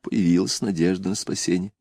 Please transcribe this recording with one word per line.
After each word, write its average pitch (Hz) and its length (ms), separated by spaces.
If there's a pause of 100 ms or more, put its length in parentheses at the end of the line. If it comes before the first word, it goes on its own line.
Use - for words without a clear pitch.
Появилась 90 600
надежда 92 480
на 101 60
спасение. - 640